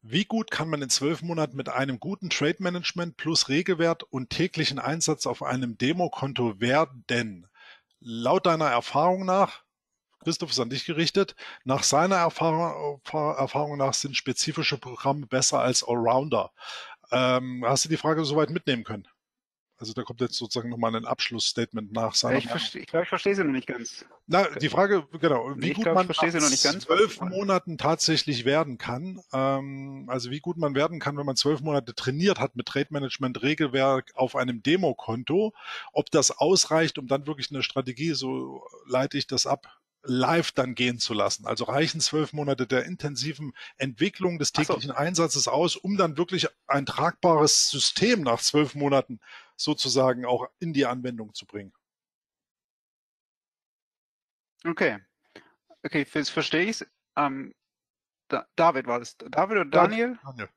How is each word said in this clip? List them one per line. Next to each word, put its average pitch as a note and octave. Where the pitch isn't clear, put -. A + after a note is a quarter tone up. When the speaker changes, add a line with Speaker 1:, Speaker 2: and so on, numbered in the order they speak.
Speaker 1:
Wie C3+
gut A3
kann D#3
man D3
in C3+
zwölf D3+
Monaten D#3+
mit C3+
einem C3
guten F#3
Trade-Management F3
plus -
Regelwert E3
und B2+
täglichen D#3+
Einsatz D3
auf B2
einem B2+
Demokonto C3+
werden? A#2+
Laut A#2+
deiner D#3+
Erfahrung D#3+
nach, F#3
Christoph E3+
ist -
an A#2
dich C3+
gerichtet, E3+
nach C3+
seiner E3+
Erfahrung, D#3+
Erfahrung D3
nach C3+
sind C#3
spezifische D3
Programme C#3
besser C3
als B2
Allrounder. A#2+
Ähm, B2+
hast C3+
du -
die D#3+
Frage D#3
soweit D3
mitnehmen C3+
können? G#2
Also A2+
da B2
kommt A#2
jetzt B2
sozusagen A#2
nochmal A#2
ein A2+
Abschlussstatement A2+
nach A2+
seiner -
Speaker 2:
Ich -
Speaker 1:
Meinung. -
Speaker 2:
verste-, -
ich -
glaub, E3+
ich -
verstehe G3
sie F#3+
noch C#3+
nicht C3
ganz. A#2+
Speaker 1:
Na, F3
die C#3+
Frage, F#3+
genau, C3+
wie B2+
Speaker 2:
Nee, D3
ich -
Speaker 1:
gut G#3
Speaker 2:
glaub, E3
ich F3
Speaker 1:
man F#3
Speaker 2:
verstehe E3
sie E3+
Speaker 1:
nach D3+
Speaker 2:
noch C#3
nicht C3+
ganz. D3+
Speaker 1:
zwölf G3
Monaten F#3
tatsächlich D3
werden C#3
kann, E3+
ähm, C3+
also B2
wie D3+
gut E3+
man D3
werden D#3
kann, C#3+
wenn C#3+
man C3+
zwölf C#3+
Monate C#3+
trainiert E3
hat C3
mit A#2+
Trade-Management, C#3
Regelwerk C3+
auf B2+
einem B2
Demokonto, D#3
ob -
das D3
ausreicht, D#3+
um C3+
dann C3+
wirklich C#3+
eine C3
Strategie, C3
so C3
leite E3+
ich C3+
das -
ab, -
live C3
dann B2+
gehen B2
zu -
lassen. G2+
Also A2+
reichen D3+
zwölf D3+
Monate C#3+
der B2+
intensiven C#3+
Entwicklung E3
des C#3+
Speaker 2:
Ach D#3
so. F#3
Speaker 1:
täglichen A#2
Einsatzes D#3
aus, D3
um G3+
dann E3
wirklich F3
ein C#3
tragbares D#3
System F#3+
nach A#2
zwölf D3
Monaten C#3
sozusagen C3
auch B2
in E3
die C#3
Anwendung A#2+
zu -
bringen? G2+
Speaker 2:
Okay. D#3+
Okay, C#3+
jetzt D3
verstehe D#3+
ich's. A3
Ähm, C3+
Da-, -
David D3+
war A#2+
das. -
David E3+
oder F3+
Speaker 1:
Dan-, F3+
Speaker 2:
Daniel? A#3
Speaker 1:
Daniel. B2